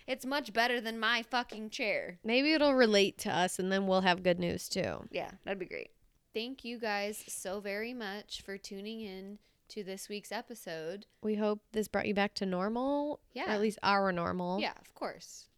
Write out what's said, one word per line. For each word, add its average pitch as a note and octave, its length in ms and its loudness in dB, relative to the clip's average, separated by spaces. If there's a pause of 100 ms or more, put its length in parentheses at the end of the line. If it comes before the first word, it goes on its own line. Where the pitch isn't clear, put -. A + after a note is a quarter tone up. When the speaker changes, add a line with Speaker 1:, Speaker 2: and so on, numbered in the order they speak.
Speaker 1:
it's C4 180 -4
much C#4 280 -2
better A#3+ 260 4
than A3+ 200 -4
my A3+ 240 2
fucking A3 480 -4
chair. F3 520 -2
Speaker 2:
Maybe C4+ 300 4
it'll D4 220 6
relate G#3+ 440 6
to G#3+ 160 -2
us F3+ 220 2
and F#3 140 0
then G3 160 4
we'll F#3 140 6
have F#3 220 4
good F3+ 160 4
news F3 300 -2
too. G#2 420 -2
Speaker 1:
Yeah, - 200 -6 (120)
that'd F#3+ 160 -6
be F3+ 60 -8
great. - 240 -10 (460)
Thank A#3+ 280 -6
you A#3+ 140 -8
guys G#3 500 -4
so G3+ 320 -8
very G#3 360 -4
much G#3 500 -8
for G3 120 -8
tuning G#3 440 -10
in G3 380 -12 (300)
to G#3 140 -10
this F#3+ 240 -10
week's G#3 240 -10
episode. G3 760 -8 (160)
Speaker 2:
We G#3+ 120 0
hope G#3 260 2 (100)
this G#3+ 160 0
brought - 200 0
you G#3 60 0
back G3+ 220 2
to G3+ 100 -2
normal. B3 680 0
Or - 60 -8 (140)
Speaker 1:
Yeah. C4+ 140 -6
Speaker 2:
at G#3 120 0
least G#3 220 0
our G3 300 4
normal. F3+ 500 0
Speaker 1:
Yeah, A#3+ 180 -2
of - 140 -20
course. - 540 -10 (100)